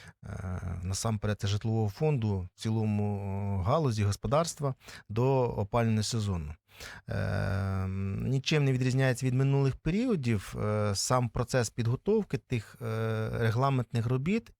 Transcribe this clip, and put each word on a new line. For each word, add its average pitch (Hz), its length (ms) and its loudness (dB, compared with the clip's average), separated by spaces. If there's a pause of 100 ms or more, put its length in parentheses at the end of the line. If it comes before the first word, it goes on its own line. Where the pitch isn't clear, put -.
(240)
е, 92 360 -8 (220)
насамперед, 104 580 -2
це 98 80 0
житлового 110 420 0
фонду, 110 640 0
в - 60 -20
цілому, 107 560 0 (440)
о, - 20 0
галузі 120 420 2
господарства 135 680 0 (340)
до 127 340 2
опалювального 113 600 2
сезону. 95 520 -2 (540)
Е, 98 800 -2 (360)
нічим 135 420 0
не 135 80 4
відрізняється 127 540 2
від 127 80 2
минулих 135 420 2
періодів, 160 800 0 (100)
е, 107 300 0
сам 127 340 2
процес 123 420 0
підготовки 127 680 0
тих, - 440 -6
е, 113 460 -2 (100)
регламентних 120 680 2
робіт 143 540 0